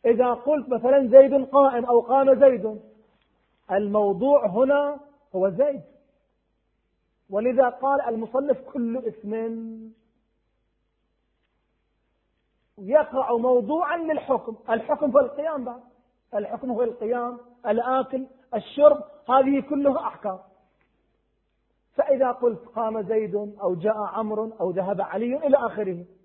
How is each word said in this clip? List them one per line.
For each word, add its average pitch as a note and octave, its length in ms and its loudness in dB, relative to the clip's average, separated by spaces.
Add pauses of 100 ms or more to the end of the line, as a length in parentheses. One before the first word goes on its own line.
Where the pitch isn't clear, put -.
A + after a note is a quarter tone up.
إذا A#3+ 280 2
قلت C4 360 -2
مثلًا: B3+ 380 2
"زيد C4+ 380 8
قائم" C4+ 400 4
أو A#3+ 140 4
"قام C4 400 2
زيد"، A3 420 2 (880)
الموضوع G#3 760 2
هنا C#4 520 0 (360)
هو F#3+ 140 0
زيد، C4+ 320 -2 (1500)
ولذا A#3+ 400 2
قال C#4 320 -2
المصنف: A#3+ 600 -4
"كل A#3+ 360 -6
اسم G#3+ 360 -8 (3500)
يقع B3 600 0
موضوعا B3+ 600 0
للحكم". C#4 580 -4 (140)
الحكم C4+ 420 -2
هو C#4 80 6
القيام C#4+ 440 -4
بعد، A#3+ 180 -14 (520)
الحكم G#3 380 -6
هو A#3 120 -2
القيام، A#3+ 560 -6 (260)
الآكل، B3+ 640 -2 (280)
الشرب، D4 480 4 (260)
هذه C4+ 300 4 (100)
كلها C#4 380 0
أحكام. F#3+ 320 -10 (1500)
فإذا C4 380 2
قلت: A#3+ 340 -4
"قام A3 360 -6
زيد" G#3 340 -2
أو G3+ 400 -4
"جاء G#3 220 -2
عمرو" G#3+ 640 -6
أو F#3 120 -2
"ذهب F#3+ 300 -4
علي" A#3+ 460 -4
إلى C#4 100 6
آخره F#3+ 480 -4 (200)